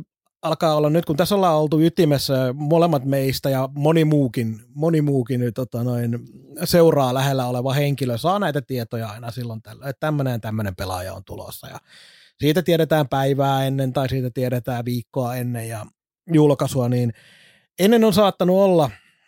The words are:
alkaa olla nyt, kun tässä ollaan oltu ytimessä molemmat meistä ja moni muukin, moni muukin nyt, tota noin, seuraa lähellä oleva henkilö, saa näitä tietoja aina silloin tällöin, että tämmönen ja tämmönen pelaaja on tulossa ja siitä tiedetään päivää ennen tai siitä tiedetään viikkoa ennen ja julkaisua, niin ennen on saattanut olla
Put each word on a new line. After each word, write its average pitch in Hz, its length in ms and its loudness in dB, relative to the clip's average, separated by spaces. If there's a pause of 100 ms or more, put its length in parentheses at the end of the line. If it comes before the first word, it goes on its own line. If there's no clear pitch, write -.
(420)
alkaa 160 340 0
olla 151 140 4
nyt, 165 160 2
kun 151 120 -2
tässä 180 180 2
ollaan 185 220 4
oltu 151 220 2
ytimessä 143 760 2
molemmat 151 520 2
meistä 135 440 0
ja 131 240 -2
moni 156 320 2
muukin, 120 560 0 (140)
moni 156 260 0
muukin 135 380 0
nyt, 123 140 -2
tota 123 300 -6
noin, 120 360 -2 (440)
seuraa 156 500 4
lähellä 131 340 0
oleva 123 260 -2
henkilö, 139 440 -2
saa 180 220 0
näitä 151 220 -2
tietoja 117 480 -8
aina 117 220 -12
silloin 117 300 -10
tällöin, 123 280 -14
että 135 100 -10
tämmönen 147 320 -2
ja 117 80 -4
tämmönen 107 360 -6
pelaaja 92 380 -8
on 98 120 -16
tulossa - 420 -16
ja - 120 -16 (600)
siitä 151 220 2
tiedetään 160 480 2
päivää 135 560 0
ennen 135 280 -2
tai 135 160 -2
siitä 127 240 -4
tiedetään 123 520 -4
viikkoa 123 500 -6
ennen 120 340 -8
ja 110 160 -12 (480)
julkaisua, 143 560 2
niin 123 240 0 (640)
ennen 220 240 6
on 220 100 4
saattanut 185 440 2
olla 175 340 4 (360)